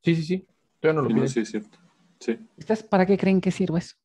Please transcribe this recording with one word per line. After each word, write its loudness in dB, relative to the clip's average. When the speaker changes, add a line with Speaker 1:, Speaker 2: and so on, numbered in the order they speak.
Speaker 1:
Sí, 2
sí, -4
sí. -4
Todavía 2
no -
lo 0
Speaker 2:
Sí, 0
no, 4
Speaker 1:
piden. 0
Speaker 2:
sí, -2
es -4
cierto. -10
Sí. -6
Speaker 3:
¿Ustedes -4
para 2
qué 2
creen 2
que 0
sirve -2
eso? -10